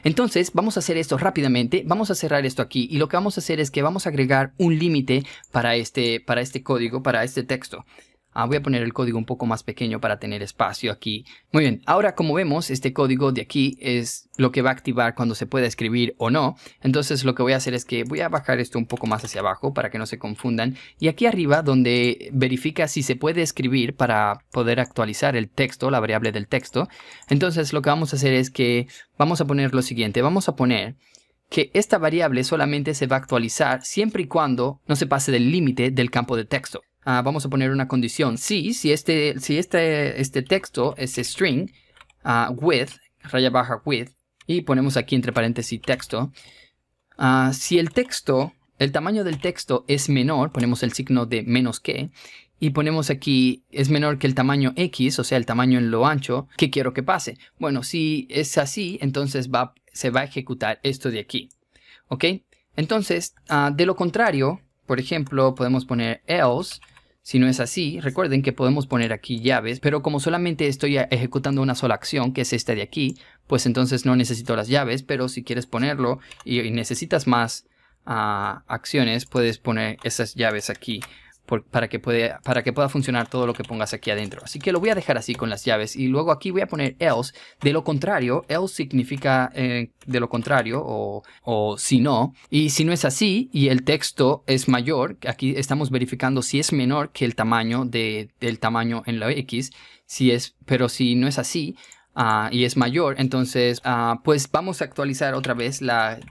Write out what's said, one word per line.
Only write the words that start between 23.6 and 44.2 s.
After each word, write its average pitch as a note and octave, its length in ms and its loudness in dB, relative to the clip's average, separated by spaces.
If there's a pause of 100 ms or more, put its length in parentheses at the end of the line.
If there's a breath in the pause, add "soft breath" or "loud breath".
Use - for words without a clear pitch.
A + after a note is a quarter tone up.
para G#2+ 560 2
poder A#2 260 2
actualizar B2 560 0
el A2+ 140 -2
texto, C3 420 -2
la B2+ 80 2
variable G#2+ 320 0
del G#2 160 -6
texto. C3 400 -2 (400 loud breath)
Entonces D#3+ 460 0
lo D3 80 0
que D3 80 0
vamos D3+ 240 0
a - 20 0
hacer C3+ 160 2
es C3 180 2
que A#2+ 380 2 (300 loud breath)
vamos D#3 240 2
a D#3 40 0
poner C#3 280 2
lo C3 80 4
siguiente. A#2 400 0
Vamos F3 260 2
a E3 80 0
poner B2 400 0 (540 soft breath)
que - 240 0
esta G3+ 240 2
variable D#3 480 2
solamente D3 480 0
se C#3 140 -2
va C3 100 2
a - 20 -4
actualizar B2+ 640 0
siempre G3+ 400 -2
y C#3+ 40 -8
cuando C#3 600 0
no D3+ 80 2
se C#3+ 100 0
pase C#3 280 0
del A#2+ 180 4
límite C3 400 2
del B2+ 180 2
campo A#2+ 280 0
de A2 80 -2
texto. - 360 -6 (220)
Ah, B2 200 2
vamos C#3+ 200 -2
a C#3 60 -6
poner C3+ 220 0
una C3+ 160 0
condición. B2 500 0
Sí, G#3 380 -2
si A3 160 2
este, D3+ 480 2
si D3 180 0
este, D#3 640 0
este C3+ 220 -2
texto C#3+ 540 0
es C3 180 -6
string, D3 560 -2 (520 soft breath)
ah, A#2 320 0
with, C#3 340 2 (340)
raya C3 260 2
baja B2 340 0
with, B2 260 -2 (360)